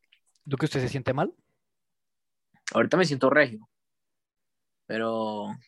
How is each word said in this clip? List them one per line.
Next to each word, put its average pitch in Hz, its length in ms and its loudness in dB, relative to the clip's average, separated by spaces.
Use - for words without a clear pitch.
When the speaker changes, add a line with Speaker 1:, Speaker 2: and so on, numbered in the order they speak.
Speaker 1:
¿Duque, 139 220 -4
usted 143 160 0
se 123 80 -2
siente 131 240 -4
mal? 175 180 0
Speaker 2:
Ahorita 117 240 2
me 185 80 6
siento 135 240 2
regio, 127 400 2
pero 110 640 -4